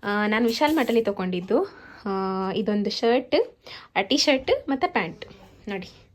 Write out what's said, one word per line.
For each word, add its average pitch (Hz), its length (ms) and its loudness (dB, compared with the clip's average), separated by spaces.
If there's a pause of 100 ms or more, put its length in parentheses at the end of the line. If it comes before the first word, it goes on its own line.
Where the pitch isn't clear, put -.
ಆ, 202 40 -2 (220)
ನಾನು 226 180 2
ವಿಶಾಲ್ 302 280 2
ಮಠಲ್ಲಿ 233 300 2
ತಗೊಂಡಿದ್ದು. 185 500 0 (500)
ಆ, 196 40 -2 (480)
ಇದೊಂದು 208 380 0
ಶರ್ಟ್, 254 380 2 (600)
ಆ, 196 140 2
ಟಿ 277 160 4
ಶರ್ಟ್ 262 260 2 (200)
ಮತ್ತೆ 269 240 0
ಪ್ಯಾಂಟ್ 180 280 -4 (480)
ನೋಡಿ 185 180 -8 (240)